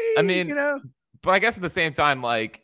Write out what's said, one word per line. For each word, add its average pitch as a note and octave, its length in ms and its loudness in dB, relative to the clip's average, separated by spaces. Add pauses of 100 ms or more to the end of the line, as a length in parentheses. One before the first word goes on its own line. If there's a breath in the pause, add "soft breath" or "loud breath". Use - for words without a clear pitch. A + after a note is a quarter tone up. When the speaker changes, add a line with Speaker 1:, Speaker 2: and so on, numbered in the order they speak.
(160)
Speaker 1:
seat," A4 80 4
Speaker 2:
mean, F#4+ 240 0
Speaker 1:
you D4 60 -4
know? C#4+ 260 -2 (420)
Speaker 2:
but F3+ 100 0
I G3 60 6
guess A3 180 0
at F#3 60 -12
the E3 80 -2
same D#3+ 220 -2
time, C#3+ 300 0
like, A2+ 420 -2